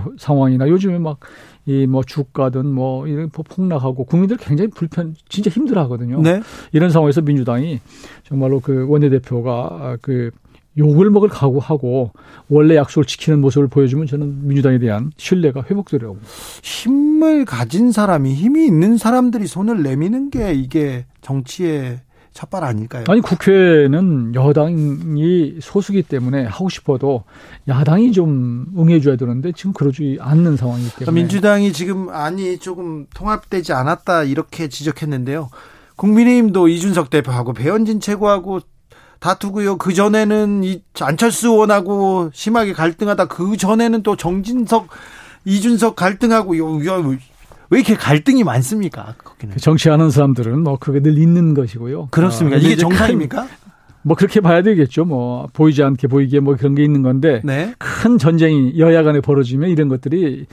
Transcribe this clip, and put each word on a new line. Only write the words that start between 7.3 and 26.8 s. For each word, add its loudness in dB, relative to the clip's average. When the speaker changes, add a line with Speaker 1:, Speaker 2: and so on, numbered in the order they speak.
Speaker 1:
정말로 -2
그 -2
원내대표가, 0
아, -8
그 -4
욕을 4
먹을 4
각오하고 -2
원래 6
약속을 2
지키는 0
모습을 2
보여주면 0
저는 -6
민주당에 2
대한 -2
신뢰가 -2
회복되리라고 -4
봅니다. -20
Speaker 2:
힘을 0
가진 0
사람이, 0
힘이 2
있는 4
사람들이 0
손을 -4
내미는 -2
게 -4
이게 -4
정치의 -6
첫발 -10
아닐까요? -6
Speaker 1:
아니, 4
국회는 2
여당이 0
소수기 -2
때문에 -4
하고 -6
싶어도 -4